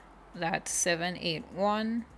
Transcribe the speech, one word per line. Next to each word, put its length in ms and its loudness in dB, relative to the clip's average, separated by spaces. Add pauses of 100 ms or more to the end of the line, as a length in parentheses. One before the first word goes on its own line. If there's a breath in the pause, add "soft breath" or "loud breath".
(340 loud breath)
That's 380 0
seven 440 2
eight 280 -2 (100)
one, 520 2 (120)